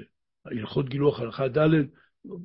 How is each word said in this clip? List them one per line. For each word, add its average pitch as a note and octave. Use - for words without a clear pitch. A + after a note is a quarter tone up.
בהלכות B2+
גילוח C#3
הלכה B2
ד', D3+